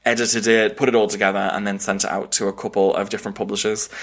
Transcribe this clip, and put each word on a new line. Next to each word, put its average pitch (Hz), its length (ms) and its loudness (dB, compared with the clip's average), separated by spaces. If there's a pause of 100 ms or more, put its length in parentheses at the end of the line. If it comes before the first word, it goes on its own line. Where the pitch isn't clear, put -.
edited 117 420 0
it, 110 300 4
put 135 100 2
it 117 80 4
all 107 120 6
together, 98 440 0
and 101 160 -4
then 98 120 -4
sent 98 260 -2
it - 40 -2
out - 220 -4
to - 160 0
a 95 60 -2
couple 98 420 0
of 101 140 -2
different 104 260 -6
publishers. 104 540 -4 (140)